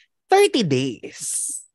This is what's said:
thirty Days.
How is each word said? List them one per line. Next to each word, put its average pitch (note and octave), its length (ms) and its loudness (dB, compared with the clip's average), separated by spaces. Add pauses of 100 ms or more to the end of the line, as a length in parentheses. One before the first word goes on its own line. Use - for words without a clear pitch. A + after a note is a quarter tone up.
(260)
thirty F#4+ 400 4
Days. - 880 -6 (220)